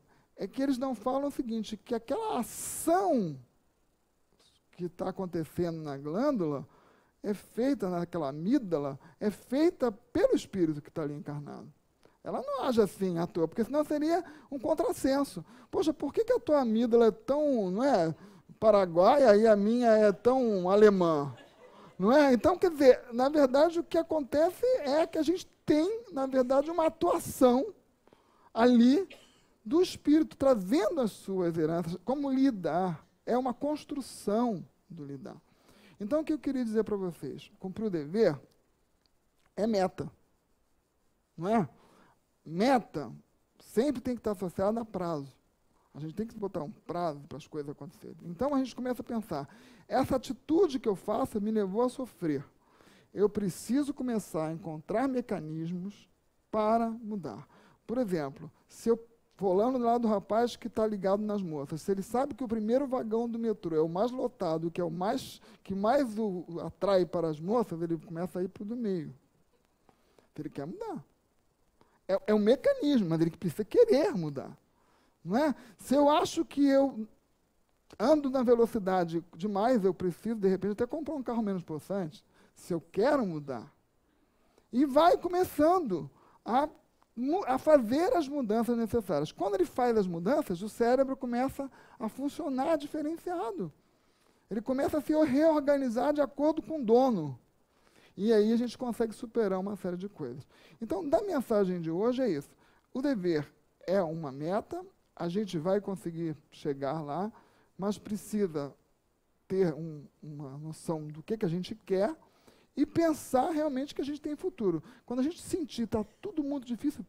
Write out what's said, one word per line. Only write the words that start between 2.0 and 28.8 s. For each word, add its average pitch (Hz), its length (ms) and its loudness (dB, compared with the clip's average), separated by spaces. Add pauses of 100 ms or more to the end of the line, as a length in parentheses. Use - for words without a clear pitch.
ação 277 1000 0 (1300)
que 175 160 -8
tá 185 220 -6
acontecendo 170 680 -6
na 143 160 -8
glândula 156 720 -2 (560)
é 208 100 -4
feita, 220 560 -2
naquela 170 420 -4
amígdala, 160 680 -2 (220)
é 208 100 0
feita 269 640 0
pelo 440 420 0
espírito 160 480 -2
que - 80 -20
tá 165 120 -8
ali 147 120 -6
encarnado. 143 580 -12 (520)
Ela 247 180 -6
não 539 220 -6
age 240 160 2
assim 185 380 0
à 170 100 -2
toa, 165 180 0
porque 226 160 -4
senão 294 220 0
seria 311 400 0 (260)
um 277 80 -8
contrassenso. 285 880 -2 (260)
Poxa, 320 240 0
por - 180 -6
que 453 120 0
que - 80 0
a 480 80 2
tua 294 220 2
amígdala 233 440 4
é 214 60 6
tão, 269 580 0
não 214 140 -2
é, 185 280 2 (460)
paraguaia 208 800 6
e 220 100 6
a 214 100 8
minha 226 320 2
é 214 240 6
tão 226 580 2
alemã, 175 640 6 (640)
não 202 140 4
é? 285 200 8
Então, 311 260 4
quer 370 120 2
dizer, 277 320 8 (100)
na 247 160 2
verdade, 302 520 4
o - 40 -8
que - 140 -2
acontece 320 640 0 (160)
é 294 260 2
que - 120 -6
a 320 40 0
gente 339 240 0 (180)
tem, 381 480 2
na 269 140 -2
verdade, 269 440 2
uma 330 160 2
atuação 320 880 2 (800)
ali 247 560 6 (560)